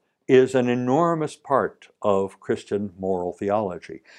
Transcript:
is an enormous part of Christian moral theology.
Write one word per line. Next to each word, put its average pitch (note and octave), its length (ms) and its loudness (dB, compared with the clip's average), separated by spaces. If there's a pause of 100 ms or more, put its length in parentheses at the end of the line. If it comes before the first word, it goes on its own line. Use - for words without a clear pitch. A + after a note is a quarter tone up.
(260)
is C3 300 6
an B2 140 2
enormous D3 640 0
part - 540 -2 (120)
of G2 380 0
Christian G#2 580 -6
moral F2+ 360 -4
theology. G2 680 -4 (180)